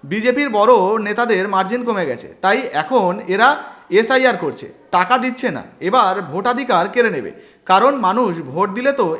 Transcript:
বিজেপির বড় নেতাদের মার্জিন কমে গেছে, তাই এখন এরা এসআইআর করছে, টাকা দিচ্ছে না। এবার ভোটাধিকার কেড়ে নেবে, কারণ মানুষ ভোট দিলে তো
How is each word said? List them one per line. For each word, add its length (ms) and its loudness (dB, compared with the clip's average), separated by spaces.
বিজেপির 460 0
বড় 520 4
নেতাদের 460 -2
মার্জিন 360 -2
কমে 220 -2
গেছে, 340 -8
তাই 220 0
এখন 560 0
এরা 280 4
এসআইআর 460 2
করছে, 360 -8
টাকা 280 2
দিচ্ছে 320 -4
না। 120 -8
এবার 420 2
ভোটাধিকার 640 -2
কেড়ে 220 0
নেবে, 220 -8
কারণ 300 4
মানুষ 460 0
ভোট 280 -2
দিলে 220 -2
তো 280 0